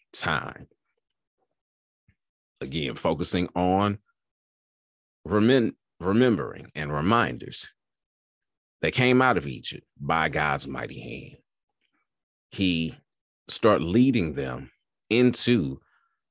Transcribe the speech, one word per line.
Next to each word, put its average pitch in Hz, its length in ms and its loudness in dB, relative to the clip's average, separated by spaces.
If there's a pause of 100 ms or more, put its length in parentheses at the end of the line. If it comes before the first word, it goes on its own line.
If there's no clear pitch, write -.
(140)
time." - 540 -4 (1900)
Again, 67 340 -4
focusing 85 600 -2
on 95 420 2 (1300)
remem-, 110 480 2 (240)
remembering 95 760 0
and 73 180 -6
reminders. 76 800 -2 (1080)
They 80 100 0
came 127 300 4
out 123 160 4
of 71 100 -4
Egypt - 400 -12 (120)
by 80 300 0
God's 69 380 -2
mighty - 320 -10
hand. - 380 -14 (1120)
He 82 440 0 (520)
started 98 380 2
leading 107 480 2
them 67 380 -8 (380)
into, 117 720 2 (520)